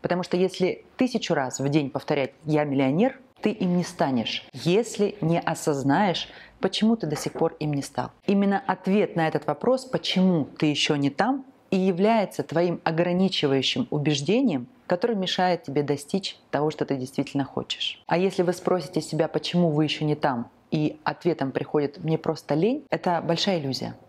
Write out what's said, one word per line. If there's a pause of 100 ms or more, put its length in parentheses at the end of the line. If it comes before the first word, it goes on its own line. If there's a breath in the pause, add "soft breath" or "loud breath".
Потому
что
если (100)
тысячу
раз
в
день
повторять (120)
«я
миллионер», (220)
ты
им
не
станешь,
если
не
осознаешь, (320 loud breath)
почему
ты
до
сих
пор
им
не
стал. (140)
Именно
ответ
на
этот
вопрос,
почему (120)
ты
еще
не
там, (260)
и
является
твоим
ограничивающим
убеждением, (180)
которое
мешает
тебе
достичь (120)
того,
что
ты
действительно
хочешь.
А
если
вы
спросите
себя,
почему
вы
еще
не
там, (200)
и
ответом
приходит
«мне
просто
лень»,
это
большая
иллюзия. (140)